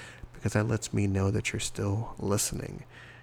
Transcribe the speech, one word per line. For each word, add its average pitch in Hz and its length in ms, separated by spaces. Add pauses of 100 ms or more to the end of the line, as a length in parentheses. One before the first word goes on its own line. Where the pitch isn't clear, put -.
(340)
because - 200
that 107 140
lets 110 260
me 104 120
know 98 240
that 107 240
you're - 60
still 104 580
listening, - 680 (380)